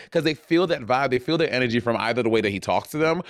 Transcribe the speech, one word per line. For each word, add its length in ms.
'cause 120
they 100
feel 360
that 120
vibe, 300
they 80
feel 180
their 160
energy 280
from 180
either 240
the 80
way 100
that 80
he 100
talks 340
to 40
them, 340